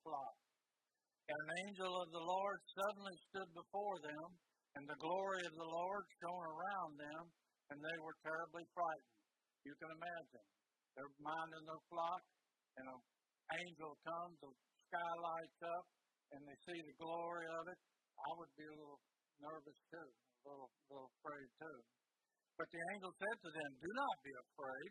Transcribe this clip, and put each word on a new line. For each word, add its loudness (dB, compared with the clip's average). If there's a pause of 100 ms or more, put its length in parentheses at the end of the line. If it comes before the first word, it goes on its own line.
flock. 0 (960)
And 6
an 2 (180)
angel 2
of 2
the 0
Lord 6 (200)
suddenly 2 (120)
stood -2
before 0
them, -4 (500)
and -8
the -4
glory 4
of -4
the -2
Lord 4 (180)
shone 0
around 0
them, -4 (500)
and -8
they 0
were -6
terribly 0
frightened. 2 (480)
You -8
can -6
imagine. -6 (480)
They're -6
minding 0
their -4
flock, 4 (560)
and -6
an -8 (640)
angel -8
comes, 0
the -12 (380)
sky 4
lights -2
up, 2 (520)
and -12
they -12 (120)
see -2
the -14
glory 0
of -2
it. -6 (400)
I -2
would -8
be -8
a -8
little -12 (380)
nervous -6 (100)
too, -8
a -20
little, -10 (220)
little -6 (120)
afraid -4
too. -8 (800)
But 0
the 0
angel -4
said 4
to -8
them, 0
"Do 0
not 4
be -6
afraid, -4